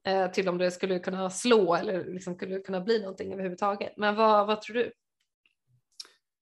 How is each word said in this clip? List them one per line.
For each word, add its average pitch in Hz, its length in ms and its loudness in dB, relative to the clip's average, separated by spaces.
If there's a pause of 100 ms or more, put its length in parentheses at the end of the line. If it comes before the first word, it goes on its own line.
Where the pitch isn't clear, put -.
eh, 190 240 2
till 190 180 0
om 180 80 -2
det 180 140 2
skulle 180 280 -2
kunna 185 300 -4
slå 190 460 4
eller, 175 300 -2
liksom, 180 300 -10
skulle 190 240 -8
kunna 190 220 -6
bli 220 200 0
någonting 190 320 -10
överhuvudtaget. 196 640 -4
Men 208 180 0
vad, 208 320 6
vad 214 140 -2
tror 214 140 -14
du? 240 160 -2 (1500)